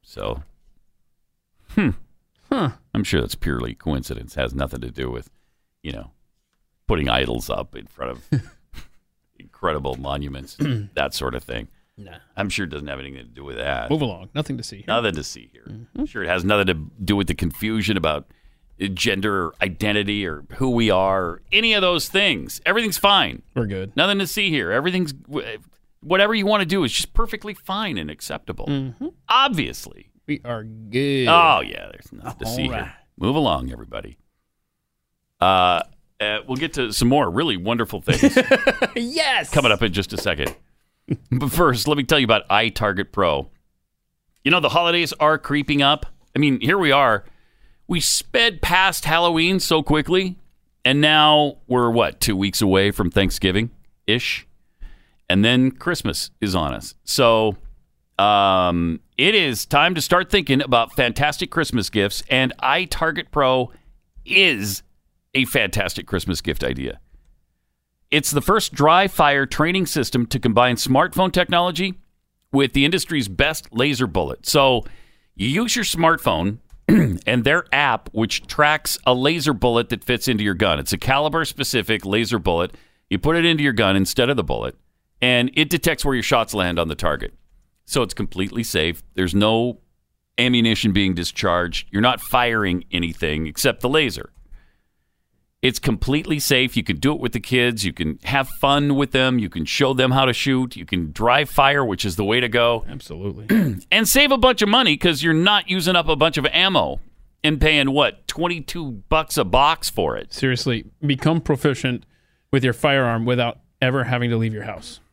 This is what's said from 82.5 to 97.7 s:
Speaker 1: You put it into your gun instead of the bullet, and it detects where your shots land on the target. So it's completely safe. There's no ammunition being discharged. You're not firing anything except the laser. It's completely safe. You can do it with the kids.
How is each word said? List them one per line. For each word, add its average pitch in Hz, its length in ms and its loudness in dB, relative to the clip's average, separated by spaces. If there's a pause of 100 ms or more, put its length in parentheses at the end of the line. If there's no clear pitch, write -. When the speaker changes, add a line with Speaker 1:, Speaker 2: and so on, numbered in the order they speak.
Speaker 1:
You 98 80 -2
put 156 160 0
it 170 100 2
into 160 200 2
your 139 80 2
gun 98 240 4
instead 117 340 2
of 143 60 0
the 104 80 -2
bullet, 64 320 -6 (440)
and 123 340 2
it 151 140 0
detects - 360 0
where 139 100 0
your 117 80 -2
shots 117 320 0
land 90 240 0
on 82 80 0
the 78 80 -4
target. 76 400 -4 (520)
So - 160 -2
it's - 120 -4
completely 98 480 -6
safe. 85 400 -2 (120)
There's 92 200 0
no 113 460 2 (580)
ammunition 117 540 2
being 95 240 2
discharged. 87 720 -2
You're 104 120 0
not 123 180 2
firing 110 720 0
anything 80 560 -4
except - 320 -2
the 123 80 0
laser. 135 420 -2 (1300)
It's 127 160 0
completely 147 600 -2
safe. 131 380 0
You 117 80 0
can - 140 -2
do 143 140 0
it 151 80 -4
with 120 120 -4
the 117 80 -4
kids. 120 440 0